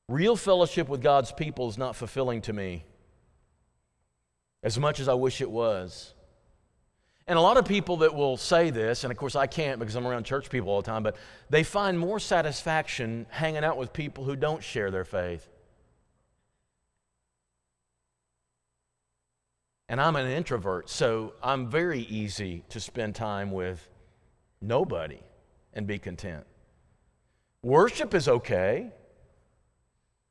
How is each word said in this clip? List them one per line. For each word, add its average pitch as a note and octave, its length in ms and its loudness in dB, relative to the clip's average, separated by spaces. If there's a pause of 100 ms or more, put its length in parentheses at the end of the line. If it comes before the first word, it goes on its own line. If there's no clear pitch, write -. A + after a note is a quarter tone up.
Real F#3 280 2
fellowship F3 520 4
with C3+ 120 -4
God's C#3 320 4
people C3+ 360 -4
is G#2 80 -6
not B2+ 200 -4
fulfilling B2 460 -2
to A2+ 100 -6
me F#2 320 -6 (1800)
as G#2+ 160 -2
much D3 220 0
as C3+ 80 0
I C3 60 4
wish B2+ 260 0
it A#2+ 100 -4
was. G#2 640 -4 (1120)
And F3 100 0
a E3 60 8
lot G#3 140 8
of A#3+ 80 8
people F3+ 340 0
that D#3 160 6
will C#3 220 2
say E3 340 4
this, A2+ 320 0
and B2 80 -4
of A#2 60 -6
course C3+ 180 -4
I C#3 120 4
can't C3+ 340 -4
because A2 160 -6
I'm B2 100 -2
around A#2+ 180 -2
church C3+ 260 -4
people G#2 200 -2
all G2+ 120 2
the A2+ 80 -8
time, A2 120 -2
but G#2+ 140 -2 (340)
they D3+ 140 6
find G3 340 0
more F#3 220 -2
satisfaction D3+ 1080 -2
hanging D#3 340 -2
out D#3 120 0
with B2+ 160 -6
people C#3+ 320 -8
who C#3 120 -2
don't D3+ 260 -2
share G#2 280 -2
their F#2+ 140 -2
faith. F2+ 440 -6 (4000)
And B2+ 120 0
I'm D#3 140 2
an C3+ 100 0
introvert, A#2 640 -4
so A2+ 420 0 (100)
I'm B2+ 280 -2
very D#3+ 300 0
easy G2+ 680 -6
to - 100 -12
spend G#2+ 360 -6
time G2+ 360 -4
with F#2 380 -6 (720)
nobody G2+ 600 -2 (520)
and G#2 140 -6
be G2+ 120 -4
content. F2 480 -10 (1160)
Worship G3 500 4
is D#3+ 160 4
okay, A#2+ 640 2 (1400)